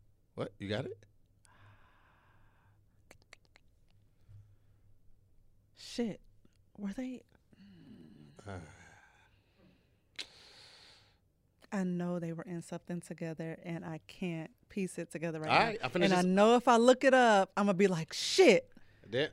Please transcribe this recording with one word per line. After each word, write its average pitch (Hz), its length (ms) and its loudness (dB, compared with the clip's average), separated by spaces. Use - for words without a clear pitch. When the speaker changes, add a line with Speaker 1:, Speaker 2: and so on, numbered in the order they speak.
Speaker 1:
what? - 240 -10
You 98 100 -12
got 104 160 -6
it? 381 140 -14
Speaker 2:
Shit. - 440 -10
Were 202 140 -12
they? 254 300 -12
Speaker 1:
Uh. 101 60 -14
Speaker 2:
I 196 120 -4
know 175 340 -4
they 165 140 -8
were 165 100 -12
in 170 200 -10
something 175 380 -12
together, 160 640 -10
and 170 200 -10
I 160 220 -12
can't 165 440 -10
piece 185 300 -8
it 170 120 -10
together 160 300 -8
right 156 100 -4
Speaker 1:
All 139 80 4
Speaker 2:
now. 208 80 4
Speaker 1:
right, 220 160 -6
I'm 127 80 -6
finna 180 140 0
Speaker 2:
And 190 80 2
I 180 40 2
Speaker 1:
just 180 120 2
Speaker 2:
know 208 280 4
if 240 120 0
I 233 80 6
look 247 280 4
it 262 100 6
up, 220 420 4
I'ma 202 160 0
be 190 140 2
like, 165 260 -2
"Shit." - 560 4
Speaker 1:
Then, 131 240 -4